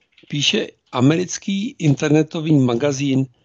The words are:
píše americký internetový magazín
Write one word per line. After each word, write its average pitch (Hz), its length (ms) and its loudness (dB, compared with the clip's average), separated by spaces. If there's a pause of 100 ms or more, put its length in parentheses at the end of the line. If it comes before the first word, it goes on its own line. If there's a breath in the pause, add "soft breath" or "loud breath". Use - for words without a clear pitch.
(280)
píše 147 380 -2 (260)
americký 175 840 -2
internetový 156 800 0
magazín 135 680 0 (180)